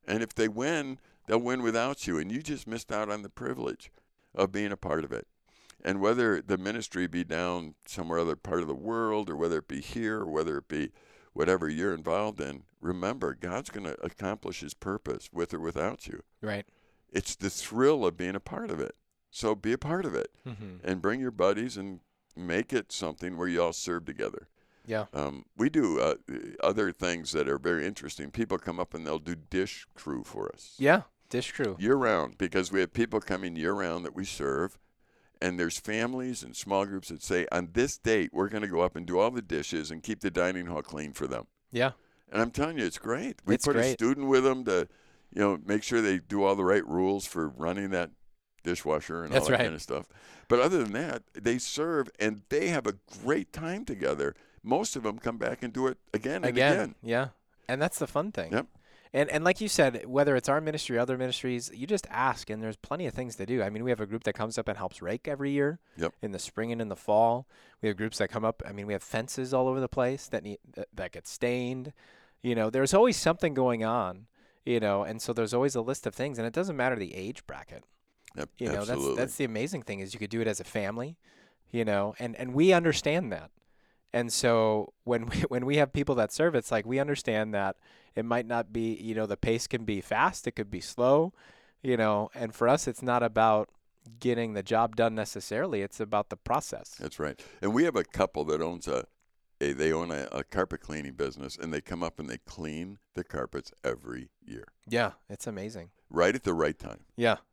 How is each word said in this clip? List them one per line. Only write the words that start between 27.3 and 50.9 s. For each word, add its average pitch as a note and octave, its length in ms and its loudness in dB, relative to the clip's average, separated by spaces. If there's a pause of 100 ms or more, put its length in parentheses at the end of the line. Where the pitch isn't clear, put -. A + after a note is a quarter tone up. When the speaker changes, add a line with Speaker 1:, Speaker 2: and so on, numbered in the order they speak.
Speaker 1:
that D2+ 180 2
are C#2 80 2
very D#2+ 300 0
interesting. C#2+ 440 -8
People G#2 280 -2
come F2 200 -6
up F2 140 -4
and D#2+ 120 -8
they'll D2+ 140 -2
do E2 160 -6
dish F#2 600 -4
crew C2 280 -6
for G1+ 300 -8
us. - 240 -20
Speaker 2:
Yeah, D#3 260 6 (260)
dish B2 240 -4
crew. G#2+ 260 -2
Speaker 1:
Year A2+ 160 6
round, G2+ 420 2
because F#2 340 0
we F#2+ 100 4
have F2+ 120 0
people A2 260 2
coming F#2 360 -4
year E2 180 0
round F2 320 -2
that C#2 100 -8
we F#2 100 -6
serve, C#2+ 520 -2 (640)
and F2+ 180 -2
there's E2+ 200 0
families A#2+ 640 -4
and - 120 -14
small G2 300 0
groups F#2+ 240 -8
that D#2+ 140 -12
say, F2+ 280 2
"On F2 220 0
this B2+ 240 2
date, G#2+ 340 2
we're F#2+ 180 0
gonna G#2+ 180 -4
go E2+ 140 2
up F2+ 140 2
and E2 120 -8
do F2 120 2
all A2+ 120 4
the B2 100 -4
dishes D#2+ 500 -4
and D#2+ 120 -10
keep G#2+ 180 -4
the F#2+ 100 -2
dining F2 360 0
hall D#2+ 160 -4
clean D2+ 300 -8
for C#2+ 140 -4
them." B1 200 -6 (240)
Speaker 2:
Yeah. B2 200 0 (400)
Speaker 1:
And A2 100 0
I'm A#2 100 2
telling D3+ 260 -2
you, A2+ 80 0
it's E2 140 -2
great. C#3 460 -6
We - 100 4
Speaker 2:
It's - 100 -2
Speaker 1:
put C#3+ 100 4
a A2+ 40 4
Speaker 2:
great. B2+ 140 4
Speaker 1:
student C3+ 340 2
with C3 160 8
them C3 220 4
to, F#2 220 2 (440)
you G2+ 100 0
know, G2+ 240 4
make G#2+ 180 0
sure A#2 180 2
they F#2+ 180 4
do G2+ 240 0
all G2 120 6
the G2 80 0
right F#2 240 6
rules F#2 380 2
for D#2+ 240 -4
running F2+ 400 -4
that F2 220 0 (520)
dishwasher E2 600 -2
and D#2+ 100 -6
Speaker 2:
That's C3+ 120 4
Speaker 1:
all C#3+ 60 4
that B2 60 6
Speaker 2:
right. B2 80 4
Speaker 1:
kind E2 100 -4
of - 60 -10
stuff. - 260 -6 (400)
But A#2+ 120 6
other E3 240 4
than G2+ 100 -2